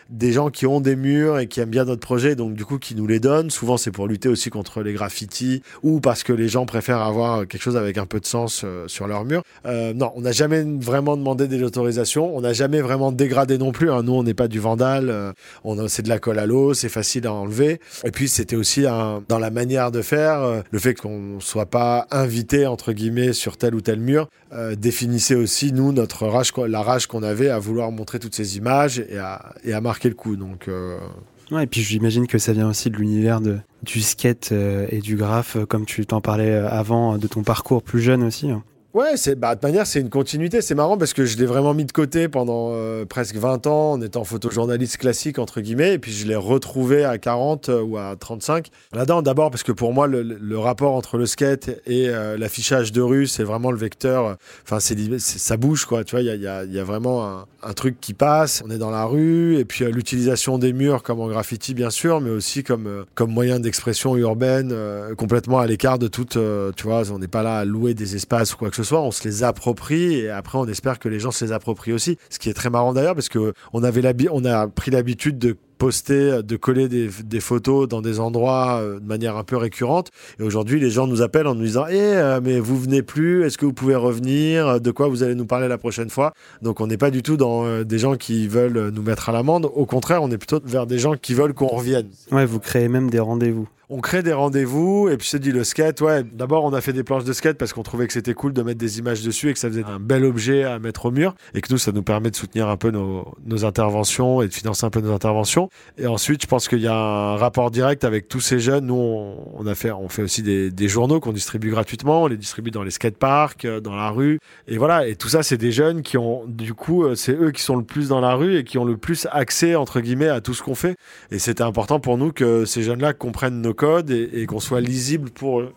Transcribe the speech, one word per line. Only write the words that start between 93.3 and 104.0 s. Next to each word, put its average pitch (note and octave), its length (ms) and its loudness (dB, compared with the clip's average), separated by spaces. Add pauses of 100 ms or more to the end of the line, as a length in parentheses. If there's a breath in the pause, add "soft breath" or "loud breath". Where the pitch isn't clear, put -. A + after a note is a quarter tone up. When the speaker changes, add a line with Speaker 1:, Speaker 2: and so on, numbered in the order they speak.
Speaker 1:
On C3 100 -8
crée F3+ 240 0
des E3 100 2
rendez-vous, C#3+ 760 2
et C#3+ 80 2
puis - 100 -6
je - 60 -4
te D3 40 0
dis, C#3 140 0
le B2 120 2
skate, D#3 380 0
ouais, D3+ 220 2
d'abord B2+ 400 -2
on C#3+ 100 2
a C3 80 0
fait C3+ 120 -2
des B2+ 100 -2
planches C3+ 220 -2
de C3 80 -2
skate D#3 240 2
parce A#2+ 160 -4
qu'on A2+ 100 -10
trouvait A#2+ 240 -2
que - 60 -6
c'était A#2+ 200 -2
cool C#3+ 200 -2
de B2 100 0
mettre A#2 160 -4
des A2 180 -4
images A#2 240 -2
dessus A2+ 280 -2
et C#3+ 40 0
que - 60 -6
ça A#2+ 80 -4
faisait A2+ 160 -4
un G2+ 160 -8
bel C3 240 2
objet C3 400 2
à B2 160 -4
mettre A2+ 260 -8
au A#2+ 60 2
mur, E3 240 0 (180 loud breath)
et G2+ 80 -4
que - 100 -4
nous, C3 60 2
ça A2 140 0
nous G#2 100 -2
permet G#2+ 300 0
de G2+ 40 -10
soutenir A2 340 -2
un G2+ 80 0
peu A2+ 120 0
nos, F#2+ 380 -4 (180)
nos A2 200 -2
interventions G#2+ 760 2